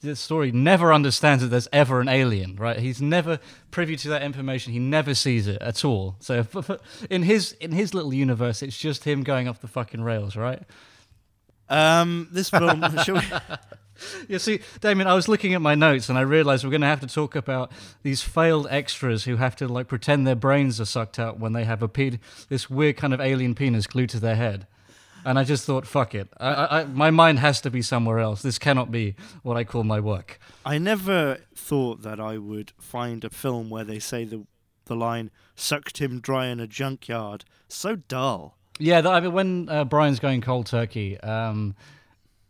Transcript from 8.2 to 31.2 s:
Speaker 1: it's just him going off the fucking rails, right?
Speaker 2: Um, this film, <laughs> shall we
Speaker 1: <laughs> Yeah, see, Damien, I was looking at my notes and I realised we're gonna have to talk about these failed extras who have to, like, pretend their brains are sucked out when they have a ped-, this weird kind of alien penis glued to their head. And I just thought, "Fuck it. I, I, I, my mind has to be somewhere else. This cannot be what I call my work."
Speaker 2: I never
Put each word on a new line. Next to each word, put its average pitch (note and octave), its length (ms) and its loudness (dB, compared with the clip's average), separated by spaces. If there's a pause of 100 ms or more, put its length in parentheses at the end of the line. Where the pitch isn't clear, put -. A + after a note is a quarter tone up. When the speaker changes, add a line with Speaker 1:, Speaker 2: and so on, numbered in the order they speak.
Speaker 1:
it's G2+ 160 -10
just D3+ 280 -6
him C#3+ 180 -2
going B2+ 240 -2
off A#2 140 -8
the A2 60 -14
fucking A2+ 340 -8
rails, A2 340 -4
right? A#2+ 260 -4 (1080)
Speaker 2:
Um, E3 600 4
this F3+ 180 -2
film, E3 320 4 (160)
<laughs> E3 60 4
shall F#3 120 0
we E3+ 60 2
Speaker 1:
<laughs> - 100 -4 (1000)
Yeah, F#3+ 80 -2
see, G#3+ 220 0 (200)
Damien, G3 280 2
I F#3 80 6
was F3+ 120 4
looking G3+ 280 2
at F3 60 0
my D3+ 120 4
notes D3 340 4
and B2+ 120 2
I - 20 4
realised C#3 420 4
we're C#3 60 -4
gonna D3 160 0
have D3 160 2
to C3 60 -8
talk D3+ 280 -4
about C3 360 -4 (320)
these C3+ 180 -2
failed D#3+ 480 2
extras C3 540 -2
who B2 140 -2
have B2+ 180 0
to, C3+ 120 -6
like, B2 200 -6
pretend C#3 400 2
their C3 80 4
brains C3+ 440 2
are G#2+ 60 -4
sucked A2+ 320 -6
out A2+ 220 -4
when A2 140 -4
they A#2 100 -2
have A2 180 -2
a A2+ 60 0
ped-, B2+ 320 -2 (280)
this C3+ 220 -6
weird C#3+ 280 2
kind C#3+ 140 0
of C3 80 0
alien B2+ 360 0
penis A#2 320 0
glued B2+ 240 -2
to A2+ 80 -4
their A2+ 160 0
head. G#2 320 -2 (580)
And C3 140 2
I C3+ 40 4
just C3+ 220 0
thought, C3 220 -2
"Fuck C3 280 0
it. G2 220 -8
I, B2+ 160 -6
I, C#3+ 280 0
I, - 40 0
my C#3+ 240 2
mind D#3+ 300 8
has C#3+ 220 2
to C3 100 -4
be B2 100 -2
somewhere A2+ 380 0
else. G#2+ 240 -2
This B2+ 160 -4
cannot B2+ 320 0
be G#2+ 240 -4 (260)
what A#2+ 160 -4
I A#2+ 80 -4
call A#2 180 -4
my A2 160 0
work." G#2 400 -6 (240)
Speaker 2:
I D3 140 -4
never F#3 640 0 (140)